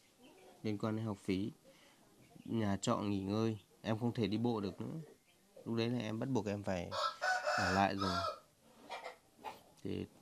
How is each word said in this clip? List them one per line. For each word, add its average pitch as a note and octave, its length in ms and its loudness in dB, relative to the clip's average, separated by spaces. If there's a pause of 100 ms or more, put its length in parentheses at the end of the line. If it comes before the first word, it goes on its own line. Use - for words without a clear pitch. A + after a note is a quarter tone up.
(640)
liên G#2+ 160 -2
quan A2 180 0
đến A2 100 -2
học G#2 160 -4
phí, G2 300 0 (920)
nhà G#2+ 320 2
trọ, A2+ 200 2
nghỉ G2+ 240 0
ngơi. G#2+ 380 2 (240)
Em G#2+ 160 2
không A#2+ 140 2
thể A2+ 140 2
đi G#2 120 2
bộ A#2 220 2
được G2 200 -4
nữa. C3 200 -6 (640)
Lúc A2+ 120 -2
đấy A2+ 120 2
là B2 100 0
em A2 200 -2
bắt B2+ 100 -2
buộc A2+ 180 2
em G2+ 160 0
phải F2+ 280 0 (680)
ở F#2 140 2
lại F#2+ 240 6
rồi. F#2+ 200 0 (1700)
Thì G2 220 -4 (160)